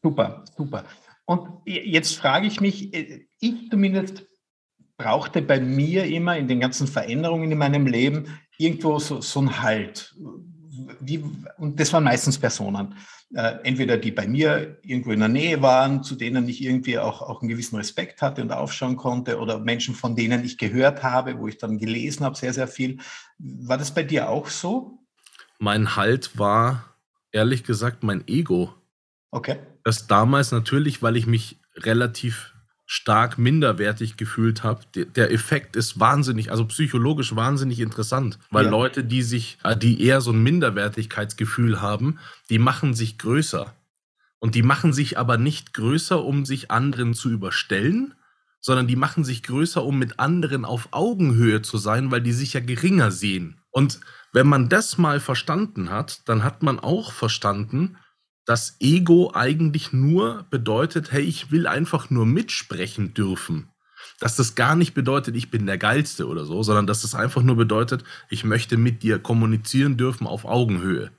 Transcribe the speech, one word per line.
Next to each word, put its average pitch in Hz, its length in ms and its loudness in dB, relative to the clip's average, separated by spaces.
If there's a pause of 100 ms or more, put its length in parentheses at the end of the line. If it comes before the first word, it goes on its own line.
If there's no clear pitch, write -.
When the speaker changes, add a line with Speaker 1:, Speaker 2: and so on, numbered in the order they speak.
Speaker 1:
Super, 127 380 -2 (120)
super. 135 280 -8 (400)
Und 175 240 -2 (180)
j-, - 180 -8
jetzt 160 320 0
frage 151 300 2
ich 208 140 -2
mich, 196 340 -2
äh, 160 320 -10 (140)
ich 233 300 -4
zumindest 190 540 0 (720)
brauchte 127 460 0
bei 139 160 2
mir 143 460 0
immer 170 320 -2
in 143 100 -2
den 123 140 0
ganzen 131 260 -2
Veränderungen 156 640 -2
in 151 80 0
meinem 143 300 2
Leben 139 500 0 (180)
irgendwo 156 440 0
so, 143 200 -6
so - 200 -4
einen 131 220 0
Halt. 110 520 -4 (840)
Wie, 147 240 -6 (340)
und 147 220 -4
das 143 120 0
waren 160 120 4
meistens 123 340 2
Personen, 101 560 -4 (400)
äh, 113 300 -2
entweder 127 320 0
die 113 160 -2
bei 98 160 -4
mir 151 540 0
irgendwo 123 280 -4
in 107 80 0
der 107 100 4
Nähe 147 320 0
waren, 135 440 4
zu - 100 -8
denen 123 340 -2
ich 123 140 -8
irgendwie 127 380 -2
auch, 107 200 -4
auch - 200 -12
einen 117 80 -4
gewissen 117 260 -6
Respekt - 480 -8
hatte 139 200 -4
und 120 100 -6
aufschauen 127 440 -4
konnte, 123 440 -4
oder 110 180 -4
Menschen, 117 380 -4
von 117 180 -4
denen 120 300 0
ich 120 120 -8
gehört 127 460 2
habe, 131 340 -2
wo 110 120 -8
ich 107 100 -14
dann 110 200 -4
gelesen 123 460 -6
habe, 131 120 -4
sehr, 127 160 -6
sehr 127 160 -4
viel. 131 300 -6 (400)
War 127 380 -6
das 143 160 -6
bei 165 120 -2
dir 143 240 -2
auch 143 220 -4
so? - 500 -6 (580)
Speaker 2:
Mein 104 380 0
Halt 110 420 0
war, 113 560 0 (380)
ehrlich 117 320 2
gesagt, 120 400 -4
mein 101 240 0
Ego. 92 440 0 (600)
Speaker 1:
Okay. 139 260 -6 (260)
Speaker 2:
Das 113 220 -2
damals 120 460 4
natürlich, 139 500 0
weil 117 140 2
ich 113 100 0
mich 113 320 0 (180)
relativ 117 760 -2 (320)
stark 117 500 0
minderwertig 113 800 2
gefühlt 110 480 0
hab. 110 300 -4
De-, 92 100 -2
der - 280 2
Effekt 117 440 -2
ist - 240 -2
wahnsinnig, 123 500 4
also 113 140 0
psychologisch 127 720 0
wahnsinnig 127 440 0
interessant, 110 580 -2 (120)
weil 104 140 6
Speaker 1:
Ja. 104 60 4
Speaker 2:
Leute, 123 340 0
die 123 180 0
sich, 117 420 -4
äh, 113 120 2
die 113 260 4
eher 131 180 6
so 120 120 0
ein 113 100 6
Minderwertigkeitsgefühl 110 1400 0
haben, 104 360 -2 (300)
die 113 100 2
machen 131 360 2
sich 113 240 -4
größer. 120 560 -2 (640)
Und 113 160 0
die 117 80 4
machen 139 300 4
sich 127 260 -2
aber 120 200 0
nicht 139 360 -2
größer, 151 500 0
um 139 220 -2
sich 131 240 -6
anderen 120 440 0
zu 123 160 -4
überstellen, 113 840 -2 (460)
sondern 127 260 0
die 123 100 0
machen 139 280 0
sich 123 180 -6
größer, 147 420 -2
um 139 140 0
mit 127 200 -2
anderen 139 460 0
auf 117 280 -6
Augenhöhe 123 720 2
zu - 160 -6
sein, 113 320 0
weil 123 120 0
die 120 100 0
sich 131 220 -4
ja 135 60 -2
geringer 123 500 2
sehen. 92 480 -4 (120)
Und 135 300 2 (320)
wenn 131 140 6
man 135 220 4
das 208 300 2
mal 147 220 4
verstanden 147 680 -4
hat, 107 380 -6
dann 110 160 2
hat - 180 -2
man 143 180 2
auch 113 320 -2
verstanden, 110 840 -2 (480)
dass - 320 0
Ego 170 560 6
eigentlich 151 580 0
nur 180 580 2
bedeutet, 131 640 0
hey, 143 100 2
ich - 280 -4
will 160 160 2
einfach 143 440 -2
nur 117 140 4
mitsprechen 110 880 0
dürfen. 92 560 -2 (520)
Dass 117 160 -2
das 117 180 0
gar 131 220 2
nicht 170 180 2
bedeutet, 131 420 0
ich 117 140 -6
bin 107 160 -2
der 98 120 -2
Geilste 107 500 -2
oder 78 160 -6
so, 85 180 -4
sondern 104 240 2
dass 104 160 0
das - 120 -4
einfach 123 280 0
nur 123 140 6
bedeutet, 117 480 2 (260)
ich 110 140 -8
möchte 113 320 0
mit 117 260 2
dir 110 160 2
kommunizieren 113 800 2
dürfen 123 320 -2
auf 110 160 -6
Augenhöhe. 95 760 0